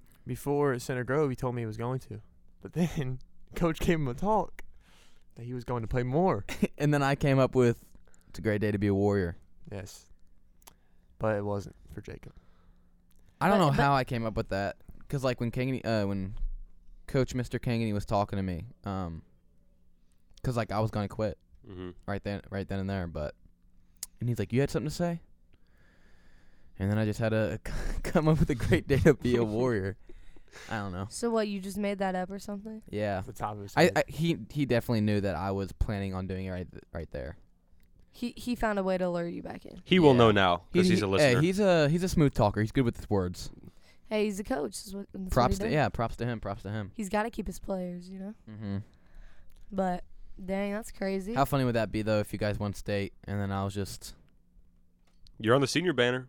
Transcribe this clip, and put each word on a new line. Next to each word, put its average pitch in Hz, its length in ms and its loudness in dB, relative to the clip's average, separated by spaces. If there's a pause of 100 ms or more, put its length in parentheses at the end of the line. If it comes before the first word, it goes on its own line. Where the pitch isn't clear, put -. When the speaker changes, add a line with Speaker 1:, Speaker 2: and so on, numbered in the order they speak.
(260)
Speaker 1:
before 143 520 0
Center 123 260 -4
Grove, 139 260 2
he 123 60 -4
told 123 180 -2
me 120 80 -4
he 117 40 -4
was 107 100 -8
going 120 240 -4
to. 104 200 -14 (420)
But 101 100 -14
then 147 460 -2 (180)
<laughs> - 180 -18
Coach 160 260 0
gave 170 160 2
him 147 120 -2
a 120 60 -4
talk 202 480 -2 (720)
that 117 80 -14
he 123 100 -8
was 123 100 -8
going 123 180 -2
to 113 60 -6
play 127 140 2
more. 135 420 2 (160)
Speaker 2:
<laughs> - 180 -2
And 147 160 4
then 143 80 4
I 139 120 2
came 135 240 4
up 131 160 4
with, 120 300 4 (460)
"It's - 80 -14
a - 40 -8
great 104 180 2
day 104 100 0
to 104 80 0
be 101 80 2
a 101 80 4
Warrior." 98 420 2 (340)
Speaker 1:
Yes. 98 360 -14 (1120)
But 110 180 0
it 101 80 -4
wasn't 101 320 -6 (160)
for - 80 -12
Jacob. - 320 -16 (1080)
Speaker 2:
I 151 80 2
don't 202 100 6
Speaker 3:
But, 180 60 6
Speaker 2:
know 147 60 6
Speaker 3:
but 139 120 2
Speaker 2:
how 139 120 6
I 131 100 4
came 117 200 -4
up 110 120 -4
with 113 140 -2
that 98 260 -2 (320)
'cause, 139 160 -4
like, 127 160 0
when 117 100 -2
Kangany, 127 340 -4
uh, 107 220 0
when 98 280 -4 (720)
Coach 131 280 0
Mister 123 240 -4
Kangany 113 340 -2
was 101 140 -4
talking 101 320 0
to 98 40 -2
me, 92 240 -6 (180)
um, 92 380 -6 (1200)
'cause, 127 140 0
like, 113 160 -2
I 101 80 2
was 110 100 2
gonna 104 180 -2
quit 107 280 -2 (320)
Speaker 4:
Mm-hmm. 92 220 -10 (160)
Speaker 2:
right 101 180 -4
then, 101 160 -4 (100)
right 98 160 -4
then 98 140 -4
and 95 80 -4
there, 95 180 -2
but, 78 280 -6 (840)
and 120 80 -4
he's 117 100 -2
like, 101 140 -4
"You 120 80 2
had 139 100 0
something 147 180 -2
to 147 60 -8
say?" 170 260 -4 (1600)
And 95 120 0
then 107 80 2
I 110 60 2
just 107 160 -2
had 110 100 0
to 107 300 0 (220)
<laughs> - 200 -2
come 156 260 2
up 156 120 6
with - 100 2
a 151 40 2
great - 340 2
day 135 120 4
to 151 140 8
be 123 220 0
a 117 80 4
Speaker 4:
<laughs> 107 120 -2
Speaker 2:
Warrior. 110 400 0 (720)
I 110 100 -4
don't 101 140 -6
know. 90 180 -6
Speaker 3:
So 233 200 -4
what, 220 160 0
you 202 140 -6
just 190 180 -10
made 202 200 -2
that 190 180 -2
up 180 140 -4
or 196 100 -10
something? 214 500 -12
Speaker 2:
Yeah. 101 280 -2
Speaker 1:
Off 101 80 -6
the 117 60 -14
top 107 240 -6
of 101 60 -10
his 101 140 -14
Speaker 2:
I, 147 80 8
Speaker 1:
head. 175 120 6
Speaker 2:
I, 151 120 4
he, 156 280 0 (140)
he 147 160 -2
definitely 120 360 2
knew 104 180 2
that 95 160 0
I 98 160 -2
was 98 200 -4
planning 98 420 -2
on 92 120 -4
doing 95 200 -6
it 92 40 -6
right 90 200 -8
th-, - 120 -18 (100)
right 80 200 -10
there. 67 240 -10 (760)
Speaker 3:
He, - 260 -10
he 247 200 -6
found 214 240 0
a - 20 2
way 185 160 0
to 180 100 0
lure 170 200 -4
you 180 160 -10
back - 200 -12
in. - 200 -16
Speaker 4:
He 185 160 6
will 151 120 12
Speaker 2:
Yeah. 123 60 8
Speaker 4:
know 113 140 10
now 95 240 6 (160)
'cause 180 140 6
Speaker 2:
He, 185 80 6
Speaker 4:
he's - 80 4
a 104 40 2
Speaker 2:
he, 95 60 2
Speaker 4:
listener. 135 220 8
Speaker 2:
yeah, 131 60 6
he's 185 200 2
a, 170 280 6
he's 165 140 2
a 185 60 0
smooth 147 260 4
talker. 104 260 4
He's 107 120 0
good 135 120 4
with 117 120 0
his - 120 -12
words. 90 420 0 (580)
Speaker 3:
Hey, 214 160 0
he's 208 160 -4
a 214 40 -6
coach. 262 280 -4
That's - 200 -12
what, 196 200 -10
that's 190 120 -10
what 185 80 -4
Speaker 2:
Props 123 220 4
Speaker 3:
he - 40 -4
Speaker 2:
to, 202 80 -2
Speaker 3:
does. - 60 -2
Speaker 2:
yeah, 139 180 4
props - 260 -4
to - 100 -4
him, 120 140 -4
props 101 220 -8
to 95 80 -8
him. 104 260 -6
Speaker 3:
He's 208 120 -8
gotta 214 220 -2
keep 202 160 -8
his 185 140 -8
players, 180 500 -8
you 190 80 -14
know? 196 160 -12 (160)
Speaker 2:
Mm-hmm. 101 260 -8 (960)
Speaker 3:
But, 185 320 -2 (420)
dang, 196 280 -4
that's 220 180 -8
crazy. 190 440 -4
Speaker 2:
How 143 100 4
funny 139 200 2
would 120 120 2
that 110 160 0
be, 107 100 -2
though, 107 160 2
if 104 140 -4
you 104 80 -6
guys 104 180 -2
won 104 160 -4
state 101 380 -4 (120)
and 101 160 -4
then 98 120 -2
I 98 120 -2
was 98 100 -4
just 101 400 -8 (1200)
Speaker 4:
You're 113 160 4
on 139 60 6
the 139 80 2
senior 170 240 2
banner. 127 360 2